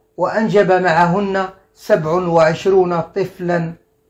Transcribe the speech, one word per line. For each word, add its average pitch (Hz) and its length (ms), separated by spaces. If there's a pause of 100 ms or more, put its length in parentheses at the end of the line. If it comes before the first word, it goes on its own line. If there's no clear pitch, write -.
(180)
وأنجب 190 540
معهن 180 760 (280)
سبع 160 380
وعشرون 175 880
طفلاً 175 720 (360)